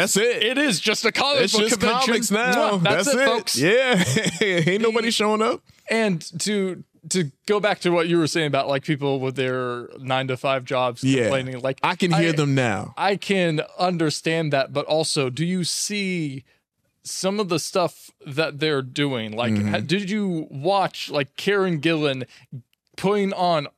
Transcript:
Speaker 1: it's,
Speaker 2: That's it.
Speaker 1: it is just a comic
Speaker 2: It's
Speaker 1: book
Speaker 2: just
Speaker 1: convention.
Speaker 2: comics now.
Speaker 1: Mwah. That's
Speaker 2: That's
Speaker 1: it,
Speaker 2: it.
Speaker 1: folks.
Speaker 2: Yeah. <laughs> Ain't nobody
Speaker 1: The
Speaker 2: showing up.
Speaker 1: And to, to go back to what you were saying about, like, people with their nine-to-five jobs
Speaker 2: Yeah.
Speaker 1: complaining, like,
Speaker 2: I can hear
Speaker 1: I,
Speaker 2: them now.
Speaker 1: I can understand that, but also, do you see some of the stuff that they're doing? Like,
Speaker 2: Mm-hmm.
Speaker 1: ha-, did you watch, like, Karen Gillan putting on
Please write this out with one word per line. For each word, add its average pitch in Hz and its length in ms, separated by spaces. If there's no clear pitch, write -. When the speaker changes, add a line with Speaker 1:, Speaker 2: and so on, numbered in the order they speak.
Speaker 1:
it's, 196 140
Speaker 2:
That's - 20
it. 220 260
Speaker 1:
it 247 140
is 277 220
just 214 260
a 214 60
comic 269 320
Speaker 2:
It's 202 100
Speaker 1:
book 208 80
Speaker 2:
just 220 180
Speaker 1:
convention. 233 280
Speaker 2:
comics 226 240
now. 220 480
Speaker 1:
Mwah. 165 40
That's 196 300
Speaker 2:
That's - 20
Speaker 1:
it, 247 60
Speaker 2:
it. 277 60
Speaker 1:
folks. 220 280
Speaker 2:
Yeah. 180 240
<laughs> 175 80
Ain't 208 80
nobody 226 280
Speaker 1:
The - 20
Speaker 2:
showing 214 320
up. 240 180
Speaker 1:
And 214 300
to, 190 420
to 170 220
go 208 140
back 196 180
to 180 120
what 170 180
you 170 100
were 156 80
saying 156 200
about, 135 200
like, 139 160
people 139 380
with 131 140
their 127 520
nine-to-five 131 680
jobs 127 380
Speaker 2:
Yeah. 131 200
Speaker 1:
complaining, 131 380
like, 135 200
Speaker 2:
I 175 140
can 175 160
hear 165 180
Speaker 1:
I, 160 40
Speaker 2:
them 147 200
now. 107 440
Speaker 1:
I 190 180
can 170 460
understand 165 720
that, 135 200
but 139 120
also, 151 460
do 151 140
you 180 180
see 175 800
some 196 380
of 208 100
the 170 80
stuff - 540
that 143 320
they're 151 240
doing? 127 480
Like, 113 220
Speaker 2:
Mm-hmm. 104 160
Speaker 1:
ha-, 175 100
did 190 320
you 190 400
watch, 170 580
like, 143 280
Karen 190 440
Gillan 147 440
putting 196 340
on 170 340